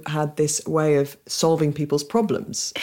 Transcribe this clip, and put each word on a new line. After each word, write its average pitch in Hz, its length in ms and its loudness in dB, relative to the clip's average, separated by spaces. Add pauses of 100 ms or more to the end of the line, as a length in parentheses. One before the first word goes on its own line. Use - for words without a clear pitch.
had 151 300 -2
this 151 280 0
way 156 300 2
of 143 220 0 (100)
solving 160 460 2
people's 147 320 -2
problems, - 680 -2 (120)